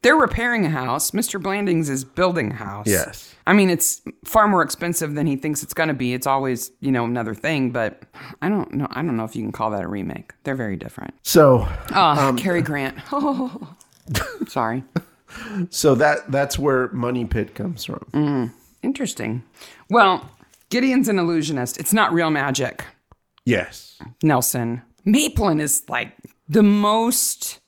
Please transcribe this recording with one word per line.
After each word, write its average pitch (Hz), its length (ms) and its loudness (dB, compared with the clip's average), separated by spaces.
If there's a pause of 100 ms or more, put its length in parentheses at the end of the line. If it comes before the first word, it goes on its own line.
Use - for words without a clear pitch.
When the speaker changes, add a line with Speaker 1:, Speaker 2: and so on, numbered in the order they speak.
Speaker 1:
They're 311 140 6
repairing 233 480 0
a 151 60 2
house. 131 420 -2
Mister 202 280 -4
Blandings 185 500 0
is 131 140 -4
building 165 480 0
a - 20 -8
house. 104 320 -8
Speaker 2:
Yes. - 480 -2 (140)
Speaker 1:
I 180 40 6
mean, 196 180 6
it's - 300 -2 (240)
far 214 220 4
more 185 160 4
expensive 165 520 -4
than 147 120 -2
he 143 100 0
thinks 151 280 -4
it's - 100 -14
gonna 160 200 0
be. 123 200 -2
It's 127 120 -4
always, 135 440 -2 (100)
you 139 120 -2
know, 120 120 2
another 117 300 -4
thing, 139 380 -2
but 117 320 -4 (360)
I 165 80 -2
don't 202 260 -2
know. 143 160 -2
I 135 120 -6
don't 143 140 -2
know 113 80 -2
if 110 100 -10
you 117 80 -6
can 104 100 -6
call 110 200 -2
that 98 100 -4
a 85 60 -6
remake. 95 440 -8 (120)
They're 139 100 -4
very 107 220 -4
different. - 460 -12
Speaker 2:
So, 135 440 8 (260)
Speaker 1:
Oh, 147 360 4
Speaker 2:
um, 127 80 2
Speaker 1:
Cary 175 260 0
Grant. 139 340 -4 (140)
<laughs> - 1400 -6
Sorry. 127 360 -2 (840)
Speaker 2:
So 143 260 4
that, 147 340 0
that's 139 280 -2
where 135 340 2
Money 123 320 -2
Pit 104 300 -4
comes 104 300 -8
from. - 280 -12
Speaker 1:
Mm, 139 400 0 (300)
interesting. 185 600 -4 (480)
Well, 196 380 4 (420)
Gideon's 254 380 2
an 208 100 2
illusionist. 156 600 -2
It's - 140 -4
not 208 200 2
real 165 180 2
magic. 135 540 -2 (600)
Speaker 2:
Yes. - 560 -2 (220)
Speaker 1:
Nelson. 120 600 0 (240)
Maplin 208 540 2
is, 147 280 -2
like, - 240 -6 (360)
the 151 140 4
most 208 1040 2